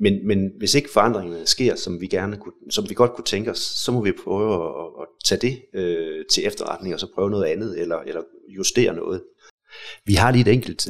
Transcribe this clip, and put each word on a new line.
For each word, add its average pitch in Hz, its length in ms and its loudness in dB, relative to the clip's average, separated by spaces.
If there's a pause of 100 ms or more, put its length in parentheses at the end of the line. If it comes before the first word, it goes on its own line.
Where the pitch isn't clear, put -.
Men, 196 260 4
men 196 300 2
hvis - 180 0
ikke 143 180 2
forandringerne 92 520 2
sker, 120 300 2
som 87 260 -6
vi 95 60 -6
gerne 98 300 -2
kunne, - 160 -16 (160)
som 104 200 -4
vi 104 40 -8
godt 120 200 4
kunne - 200 -12
tænke 104 180 -2
os, - 80 -6 (240)
så 120 80 0
må 123 120 2
vi 98 80 4 (120)
prøve 104 300 0
at, 82 160 0 (120)
at, 82 80 -10 (120)
at 76 60 -12 (200)
tage 95 200 2
det, 127 80 -2 (240)
øh, 82 540 -2
til 98 140 0
efterretning, 82 460 -6
og 76 60 -6
så 85 160 -8
prøve 95 140 0
noget 101 240 0
andet, 95 280 -4
eller, 82 160 -2 (120)
eller 82 120 -6 (360)
justere 95 360 2
noget. 85 260 -6 (920)
Vi 101 120 6
har 120 100 6
lige 123 160 6
et 107 100 8
enkelt, - 220 -4 (100)